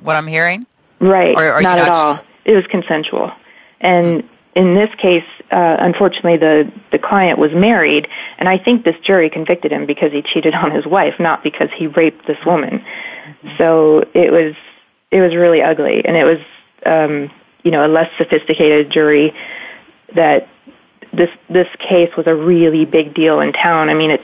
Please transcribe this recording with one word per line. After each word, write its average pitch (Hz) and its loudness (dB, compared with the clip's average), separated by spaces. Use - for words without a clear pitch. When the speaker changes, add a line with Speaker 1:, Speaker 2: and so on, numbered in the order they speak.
Speaker 1:
what 156 -4
I'm 156 -4
hearing? 170 -4
Speaker 2:
Right. 185 2
Speaker 1:
Or 156 2
are 139 0
you 170 2
Speaker 2:
Not 175 2
at 175 2
Speaker 1:
not - 2
Speaker 2:
all. 151 0
Speaker 1:
sh- - -16
Speaker 2:
It 214 4
was 185 0
consensual. - -6
And 175 0
in 180 2
this 208 2
case, 175 0
uh, 170 0
unfortunately, 180 0
the, 156 2
the 143 0
client 190 0
was 151 2
married, 165 0
and 175 -4
I 185 0
think 233 0
this 165 0
jury 175 2
convicted 160 -4
him 147 -6
because 147 -2
he 143 -4
cheated 160 -2
on - -2
his 147 -4
wife, 151 0
not 165 -2
because 151 -6
he 160 -6
raped 160 -2
this 147 -4
woman. 165 -2
Speaker 1:
Mm-hmm. - -18
Speaker 2:
So 156 4
it 175 2
was, 156 2
it 190 2
was 175 2
really 170 2
ugly, 156 0
and 165 -2
it 151 2
was, 160 2
um, 151 0
you 170 0
know, 151 2
a - 2
less 160 2
sophisticated 151 0
jury 151 2
that 156 0
this, 170 0
this 175 0
case 175 0
was 165 -4
a 165 2
really 160 2
big 147 -2
deal 156 2
in 143 -2
town. 165 0
I 151 0
mean, 156 0
it 147 -2